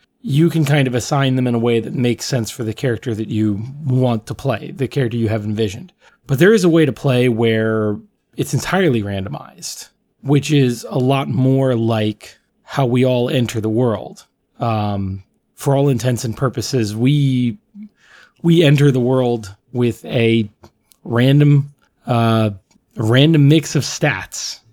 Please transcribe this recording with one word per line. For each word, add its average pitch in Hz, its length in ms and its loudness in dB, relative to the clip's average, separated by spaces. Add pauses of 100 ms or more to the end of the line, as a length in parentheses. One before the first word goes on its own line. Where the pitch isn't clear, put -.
(220)
you 160 280 2
can 160 140 0
kind 139 240 2
of 120 80 -2
assign 135 400 0
them 127 100 0
in 120 100 0
a 117 40 0
way 117 220 2
that 107 120 -8
makes 120 320 -2
sense 117 240 -4
for - 140 -10
the 110 100 -4
character 120 420 -4
that 107 120 -6
you 107 340 -2 (220)
want 127 440 0
to 113 80 -10
play, - 360 -6
the 131 160 -4
character 120 300 -2
you 113 100 0
have 107 160 -2
envisioned. 104 480 -6 (340)
But 135 140 -2
there 190 140 6
is 202 100 4
a 180 60 4
way 160 160 4
to 131 80 0
play 127 340 0
where 110 680 0 (400)
it's - 160 -4
entirely 147 500 0
randomized, - 840 -10 (360)
which 143 260 0
is 123 380 2
a - 80 -4
lot 135 300 0
more 131 480 2
like 113 640 -2 (260)
how - 220 -2
we 123 200 2
all 127 240 0
enter 120 320 -2
the 107 80 -2
world. 110 560 -2 (340)
Um, 101 640 -4 (300)
for 139 220 -2
all 139 120 2
intents 123 380 -2
and 113 100 -6
purposes, 113 600 -4
we, 127 640 0 (840)
we 170 220 4
enter 143 280 4
the 127 80 0
world 120 560 -2 (160)
with 120 340 -2
a 113 440 0 (540)
random, 143 680 4 (360)
uh, 113 420 2 (460)
random 139 520 4
mix 156 280 2
of 139 80 0
stats. - 800 -6 (120)